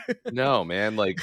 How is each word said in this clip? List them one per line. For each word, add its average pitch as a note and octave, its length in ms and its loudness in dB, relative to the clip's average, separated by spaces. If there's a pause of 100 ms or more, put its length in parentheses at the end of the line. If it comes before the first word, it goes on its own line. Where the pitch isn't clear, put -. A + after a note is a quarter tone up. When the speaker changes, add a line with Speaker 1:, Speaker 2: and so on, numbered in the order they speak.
Speaker 1:
<laughs> - 300 -8
Speaker 2:
No, B2+ 320 2
man. G2+ 320 0
Like, F#2+ 280 0